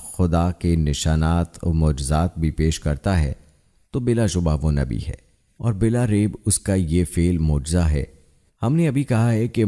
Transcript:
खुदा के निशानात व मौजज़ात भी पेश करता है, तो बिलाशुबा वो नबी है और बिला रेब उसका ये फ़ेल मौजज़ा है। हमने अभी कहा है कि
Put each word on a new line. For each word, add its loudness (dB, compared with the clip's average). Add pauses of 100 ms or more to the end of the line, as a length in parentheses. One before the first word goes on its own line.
खुदा 0 (120)
के 2
निशानात 0
व 0
मौजज़ात 0
भी 0
पेश 0
करता -2
है, 0 (580)
तो -2
बिलाशुबा 0
वो 0
नबी -2
है -8 (440)
और -2
बिला 0
रेब 0 (100)
उसका 0
ये 2
फ़ेल 0
मौजज़ा 0
है। 0 (560)
हमने 0
अभी -2
कहा 2
है 0
कि 0